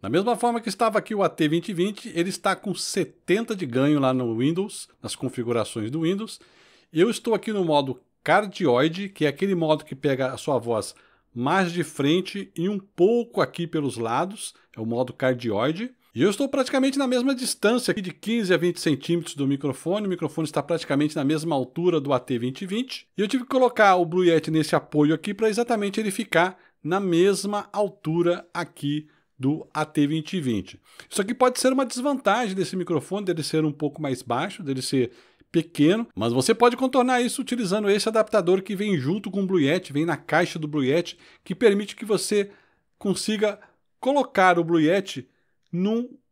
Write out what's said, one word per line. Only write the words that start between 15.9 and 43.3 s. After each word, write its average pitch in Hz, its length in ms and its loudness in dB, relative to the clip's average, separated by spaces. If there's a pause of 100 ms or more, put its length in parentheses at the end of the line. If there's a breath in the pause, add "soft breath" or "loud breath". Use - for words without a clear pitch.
E 117 100 0
eu 190 60 6
estou 269 180 -2
praticamente 269 500 0
na 277 80 0
mesma 254 300 0
distância 240 560 0
aqui 214 100 -2
de 180 100 -8
quinze 208 420 0
a 170 40 4
vinte 175 220 0
centímetros 165 560 -2
do 139 100 -2
microfone, 143 640 -2
o - 20 -2
microfone 165 380 -4
está 147 160 -2
praticamente 151 520 0
na 151 80 -2
mesma 156 320 0
altura 165 440 0
do 139 140 0
A 123 60 4
T 123 200 -4
vinte 127 260 -6
vinte. 220 420 -6 (100)
E 185 40 0
eu 214 60 0
tive 247 160 -2
que - 60 -16
colocar 240 460 4
o 180 100 2
Blue 180 180 0
Yeti 165 260 4
nesse 156 260 0
apoio 147 380 2
aqui 165 200 -4
pra 220 160 0
exatamente 220 500 -2
ele 220 100 -2
ficar 190 480 0 (260 soft breath)
na 175 160 0
mesma 196 720 0
altura 175 840 -2
aqui 151 540 -6 (300 soft breath)
do 139 340 -2
A 156 140 -2
T 147 220 0
vinte 160 320 -4
vinte. 117 420 -4 (260 loud breath)
Isso - 140 -4
aqui 208 140 -2
pode 254 240 2
ser 262 120 2
uma 262 140 0
desvantagem 240 680 -2
desse 190 200 -4
microfone, 180 500 -4
dele 165 180 -2
ser 156 220 0
um 151 60 0
pouco 147 300 -6
mais 135 220 -4
baixo, 180 400 -4
dele 135 180 -4
ser 127 300 0 (400 loud breath)
pequeno, 170 640 2
mas 113 200 -2
você 131 200 2
pode 240 220 4
contornar 254 460 2
isso 247 200 -4
utilizando 214 480 -2
esse 202 200 2
adaptador 208 520 2
que 202 140 -6
vem 202 220 0
junto 175 340 -2
com 196 100 -2
o 190 40 0
Blue 185 160 2
Yeti, 147 320 0
vem 147 120 0
na 160 120 -2
caixa 170 420 0
do 156 80 -6
Blue 147 160 -2
Yeti, 151 340 0 (280 soft breath)
que 185 100 -6
permite 202 400 2
que - 80 -12
você 202 460 0 (480 soft breath)
consiga 202 600 0 (400 soft breath)